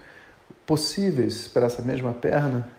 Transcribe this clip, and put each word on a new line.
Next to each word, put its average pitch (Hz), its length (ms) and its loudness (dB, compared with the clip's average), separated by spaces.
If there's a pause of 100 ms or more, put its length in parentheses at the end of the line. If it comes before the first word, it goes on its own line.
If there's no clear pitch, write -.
(640)
possíveis - 840 0
para 123 180 4
essa 120 160 -2
mesma 127 300 -2
perna 135 560 0 (100)